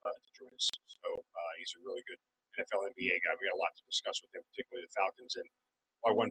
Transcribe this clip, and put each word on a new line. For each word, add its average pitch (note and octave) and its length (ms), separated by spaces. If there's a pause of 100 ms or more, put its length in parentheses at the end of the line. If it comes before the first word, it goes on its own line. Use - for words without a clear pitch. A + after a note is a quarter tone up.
uh, F2 80
to - 260
join - 160
us. - 160 (180)
So, - 280
uh, E2+ 420
he's F2+ 180
a F2 80
really F#2 220
good F2+ 140 (380)
N F#2 60
F - 80
L G2 120
N G2 120
B F#2 120
A F2+ 160
guy. E2 160
We G2 80
got F#2 80
a F#2+ 40
lot F2 160
to - 120
discuss - 320
with - 160
him, E2+ 160
particularly - 320
the - 80
Falcons, - 440
and - 120 (520)
why A2+ 120
one G#2+ 180